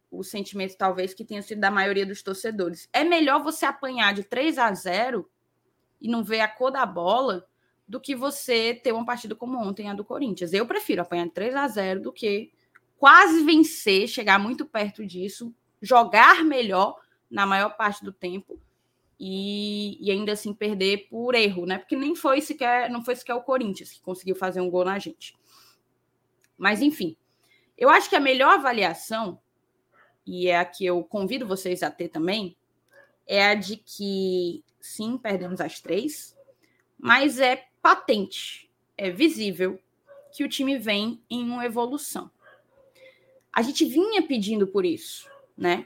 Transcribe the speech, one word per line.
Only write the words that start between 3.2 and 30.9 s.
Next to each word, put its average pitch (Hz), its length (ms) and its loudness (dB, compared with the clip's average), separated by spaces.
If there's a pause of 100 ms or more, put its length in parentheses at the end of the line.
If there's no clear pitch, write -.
você 311 200 -4
apanhar 254 500 0
de 196 100 -6
três 262 340 -2
a 226 160 2
zero 190 560 -4 (720)
e 220 80 -6
não 233 140 -2
ver 220 160 -2
a 214 80 4
cor 254 240 -2
da 262 120 0
bola 190 640 0 (400)
do 233 120 -10
que 277 160 -6
você 240 580 -2
ter 233 180 -2
uma 226 140 -4
partida 233 300 -8
como 247 240 -8
ontem, 202 280 -6
a 202 60 -8
do 202 100 -10
Corinthians. 180 480 -6
Eu 202 140 0
prefiro 240 380 -2
apanhar 175 220 -4
de 165 60 -8
três 233 240 -4
a 277 120 -2
zero 196 340 -4
do 233 100 -8
que 208 400 -4 (460)
quase 320 460 10
vencer, 294 640 4
chegar 208 320 2
muito 233 260 -4
perto 208 400 -6
disso, 196 480 -10 (260)
jogar 247 640 8
melhor 233 560 0 (300)
na 202 160 -2
maior 196 320 -2
parte 208 260 -4
do 196 80 -10
tempo 190 480 -12 (600)
e, 104 840 -6
e 196 80 -4
ainda 202 220 -2
assim 208 240 -8
perder 202 520 -2
por 240 280 -4
erro, 196 320 2
né? 185 100 -4
Porque - 180 -6
nem 285 200 -4
foi 277 260 0
sequer, 247 480 -2
não 233 140 -8
foi 247 120 -4
sequer 240 200 -8
o 247 80 -6
Corinthians 240 480 -4
que - 100 -20
conseguiu 185 340 -6
fazer 185 240 -4
um 180 120 -2
gol 180 140 2
na 196 120 -2
gente. - 380 -14 (1200)
Mas, 208 240 0
enfim, 269 340 -2 (600)
eu 254 140 4
acho 349 200 6
que 392 60 0
a 320 40 4
melhor 277 360 6
avaliação, 220 840 -2 (880)
e 180 200 -2
é 175 120 4
a 180 60 2
que 180 200 -8
eu 175 180 0